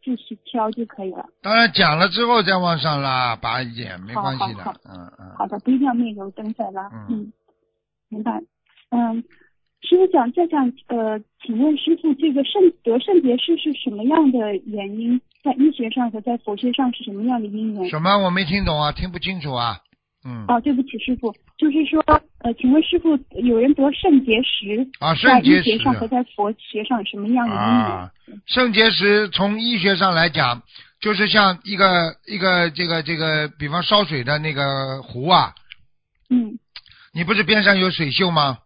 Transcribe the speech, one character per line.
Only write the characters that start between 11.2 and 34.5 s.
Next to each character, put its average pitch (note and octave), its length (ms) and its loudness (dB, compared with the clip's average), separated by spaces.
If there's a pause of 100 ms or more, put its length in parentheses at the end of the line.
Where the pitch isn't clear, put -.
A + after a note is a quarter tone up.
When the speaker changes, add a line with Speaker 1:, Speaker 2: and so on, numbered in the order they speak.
Speaker 1:
请 A3 160 -4
问 D4 180 2
师 E4 200 0
父， D4+ 180 0
这 D4+ 180 0
个 C4+ 120 2
肾， F4+ 260 4 (140)
得 A3+ 160 2
肾 F4+ 220 4
结 B3+ 160 2
石 E4 180 0
是 D#4 160 -4
什 - 180 -6
么 G#3 140 -8
样 D4 260 4
的 G#3+ 240 0 (120)
原 G#3 340 -8
因？ A#3+ 200 0 (220)
在 C#4+ 120 0
医 C#4+ 180 4
学 A3+ 180 -4
上 A#3+ 200 -2
和 G#3+ 100 -8
在 A#3+ 160 -4
佛 G#3 200 -6
学 B3 160 -2
上 B3+ 200 0
是 - 100 -10
什 G#3 100 -10
么 G3 120 -6
样 B3 160 0
的 G#3+ 80 -6
因 G#3+ 260 -6
缘？ F#3 140 -6
Speaker 2:
什 D#3 120 -4
么？ F#3+ 180 2
我 F#3+ 120 2
没 F#3 140 0
听 F#3 200 -2
懂 D#3 160 0
啊， D3 120 0
听 F3+ 180 -6
不 F3 80 -12
清 F3+ 220 -8
楚 C#3+ 120 -6
啊。 A#2+ 280 -4 (440)
嗯。 A#2+ 240 -12
Speaker 1:
哦， A#3+ 120 2
对 C#4+ 120 -2
不 B3+ 100 0
起， B3 160 -8
师 B3 220 -4
傅， A3 120 -4 (240)
就 D#4 140 2
是 D4+ 160 2
说， D#4 160 0 (380)
呃， A#3 140 -2
请 B3+ 180 2
问 D#4 100 6
师 E4+ 160 0
傅， D#4+ 180 2 (240)
有 A#3+ 180 2
人 C4 160 4
得 C#4 180 2
肾 C#4 320 4
结 A3+ 180 2
石， A3 460 -4 (100)
Speaker 2:
啊， D3 160 0
肾 B3 280 6
结 - 200 6
石。 - 0 -
Speaker 1:
在 A3+ 120 0
医 A3+ 40 -2
学 - 60 -4
上 C4 100 2
和 A3+ 140 -4
在 B3+ 140 0 (120)
佛 G#3 180 0
学 G#3+ 320 -8
上 A#3+ 140 -2
有 G3+ 60 -6
什 G#3 120 -10
么 G3+ 120 -6
样 A#3+ 200 2
的 D3+ 60 -4
意 G#2+ 40 -4
义？ - 20 -2
Speaker 2:
啊， G#2+ 500 0 (360)
肾 B3 260 2
结 A3 180 4
石 G3+ 400 2
从 G3+ 300 0
医 A#3 180 -2
学 F#3+ 180 2
上 F#3 180 2
来 E3 140 2
讲， C3 340 -2 (380)
就 G#3+ 140 -2
是 G3+ 140 0
像 G3+ 360 4
一 G3 120 -8
个， F3+ 400 2 (100)
一 G#3 120 -8
个 F3 320 0
这 E3+ 160 -6
个， E3 160 -2
这 D#3 140 -4
个， D#3 320 -2
比 D3 200 -10
方 E3+ 140 -4
烧 G#3 220 2
水 C#3+ 200 -6
的 D3 140 -2
那 D#3 140 -4